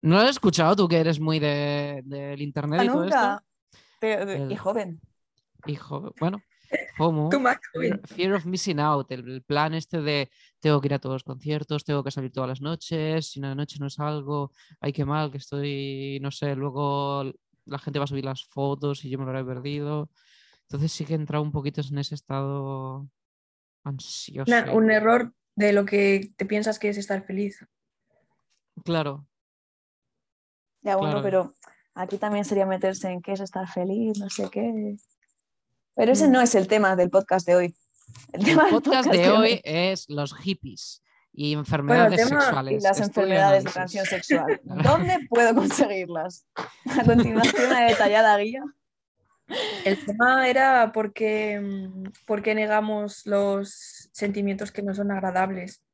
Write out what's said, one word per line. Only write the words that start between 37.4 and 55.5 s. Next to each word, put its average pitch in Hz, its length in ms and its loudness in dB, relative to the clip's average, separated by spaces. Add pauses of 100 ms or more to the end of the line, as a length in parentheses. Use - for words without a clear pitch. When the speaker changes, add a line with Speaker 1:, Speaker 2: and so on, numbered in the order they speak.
Speaker 2:
de 175 100 6
hoy. 175 180 2 (580)
El - 80 -6
Speaker 1:
El 208 60 2
Speaker 2:
tema 311 180 8
del 381 100 6
Speaker 1:
podcast - 320 4
Speaker 2:
podcast 311 60 4
Speaker 1:
de 185 60 6
Speaker 2:
de 175 120 6
Speaker 1:
hoy 226 240 6
Speaker 2:
hoy. - 100 -6
Speaker 1:
es 175 460 -2
los 143 240 -6
hippies 139 680 -8 (300)
y 147 220 -4
enfermedades 151 560 4
Speaker 3:
Bueno, 202 120 4
el 240 60 4
tema 285 140 4
Speaker 1:
sexuales. 233 300 0
Speaker 2:
Y 214 100 0
las 196 180 4
Speaker 1:
Estudio 208 60 0 (200)
Speaker 2:
enfermedades 190 380 6
de 190 60 -6
Speaker 1:
análisis. - 40 -10
Speaker 2:
transmisión 185 320 -4
sexual. 196 580 0
Speaker 1:
<laughs> 190 360 4
Speaker 2:
¿Dónde 359 280 0
puedo 233 260 6
conseguirlas? 190 920 -2 (520)
A 240 60 2
continuación, 233 600 4
una 254 200 4
detallada 214 520 6
guía. 226 240 -4 (1200)
Speaker 3:
El 196 200 0
tema 254 440 4
era 254 440 6
por 214 200 -2
qué, 214 480 -2
mm, 190 520 -8 (140)
por 208 160 -2
qué 214 120 0
negamos 214 720 0
los 202 840 -2
sentimientos 202 600 -4
que 208 100 -8
no 196 120 -4
son 202 180 -4
agradables. 185 720 -4 (120)